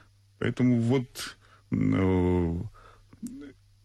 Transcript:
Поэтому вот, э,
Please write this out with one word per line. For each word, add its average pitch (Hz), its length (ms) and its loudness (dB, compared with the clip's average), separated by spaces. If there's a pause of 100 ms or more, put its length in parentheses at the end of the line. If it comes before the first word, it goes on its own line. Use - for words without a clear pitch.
(400)
Поэтому 123 400 2
вот, 123 580 -2 (340)
э, 92 840 2 (1300)